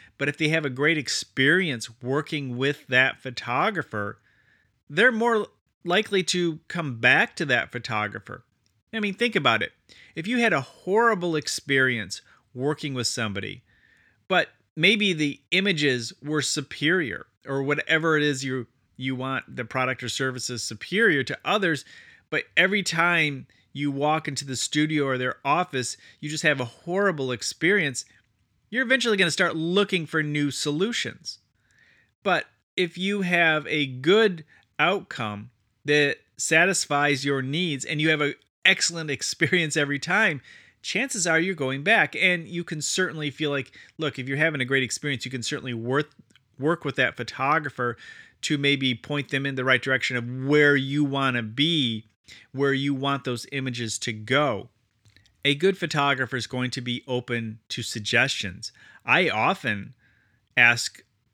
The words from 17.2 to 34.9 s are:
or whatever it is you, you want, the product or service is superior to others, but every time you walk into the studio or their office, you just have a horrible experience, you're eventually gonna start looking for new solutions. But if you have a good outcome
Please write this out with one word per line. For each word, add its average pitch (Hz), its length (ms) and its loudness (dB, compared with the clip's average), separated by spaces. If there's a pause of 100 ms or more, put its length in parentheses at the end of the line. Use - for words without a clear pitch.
or 135 160 -4
whatever 156 540 2
it 147 60 2
is 139 220 0
you, 127 220 -6 (300)
you 131 180 -4
want, 127 420 -6
the 123 80 -6
product 127 380 -2
or 123 60 -6
service 127 420 -4
is 120 120 -8
superior 170 640 0
to - 200 -8
others, 175 400 0 (460)
but - 140 -2 (120)
every 185 260 4
time 165 640 0 (260)
you 143 180 -2
walk 151 360 0
into 139 180 -6
the 135 120 -8
studio 151 480 0
or 131 140 -2
their 127 260 -2
office, 143 520 0 (240)
you 147 80 -8
just 151 140 -6
have 147 180 2
a 123 40 0
horrible 165 640 -2
experience, 156 760 0 (640)
you're 254 140 -2
eventually 233 320 2
gonna 185 140 2
start 170 260 0
looking 175 500 0
for 156 160 0
new 147 280 0
solutions. 156 880 -4 (840)
But 180 240 2 (300)
if 175 220 -2
you 196 240 0
have 170 440 2
a 143 200 0
good 165 580 4 (340)
outcome 123 720 -2 (380)